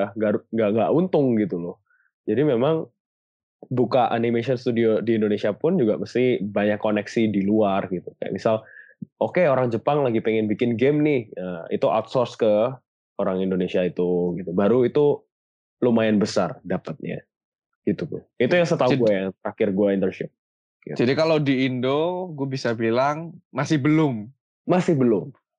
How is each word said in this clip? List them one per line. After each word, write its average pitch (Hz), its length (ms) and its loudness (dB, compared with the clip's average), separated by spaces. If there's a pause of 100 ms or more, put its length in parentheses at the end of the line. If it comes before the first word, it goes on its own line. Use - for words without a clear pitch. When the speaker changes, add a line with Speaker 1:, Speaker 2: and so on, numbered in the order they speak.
(180)
Speaker 1:
nggak, 107 320 -2
nggak, 110 240 0
nggak 107 240 2
untung 151 400 2
gitu 95 240 -2
loh. 87 160 -10 (480)
Jadi 107 160 0
memang 151 480 0 (800)
buka 127 400 2
animation 117 480 0
studio 113 400 2
di 113 160 0
Indonesia 104 400 0
pun 175 240 0
juga 107 240 0
mesti 123 400 0
banyak 104 400 -2
koneksi 107 560 0
di 95 80 2
luar 98 480 2
gitu. - 240 -8
Kayak - 160 -8
misal, 110 220 0 (640)
oke, 165 240 0
orang 127 240 2
Jepang 143 320 0
lagi 113 240 0
pengen 110 240 0
bikin 117 240 0
game 143 320 2
nih, 131 320 0
nah, 90 320 -8
itu - 160 -2
outsource 110 480 0
ke 113 400 2 (480)
orang 95 240 0
Indonesia 92 400 0
itu 87 560 0
gitu. 90 160 -10
Baru 113 320 4
itu 147 320 2 (640)
lumayan 113 320 4
besar 98 480 0
dapatnya 87 560 -8 (640)
gitu, 95 240 -4
Bro. - 160 -12 (160)
Itu 127 160 2
yang 170 80 2
setahu 135 320 2
Speaker 2:
Jadi 127 80 -2
Speaker 1:
gue, 107 80 4
yang 95 240 -2
terakhir 107 320 -4
gue 101 240 2
internship. 95 360 -4 (520)
Gitu. - 160 -10
Speaker 2:
Jadi 120 160 2
kalau 160 240 2
di 135 320 0
Indo, 156 640 -2
gue 139 160 -6
bisa 131 240 -4
bilang 131 640 -2 (160)
masih 139 240 0
belum. 135 560 0 (320)
Speaker 1:
Masih 175 320 2
belum. 113 320 2 (300)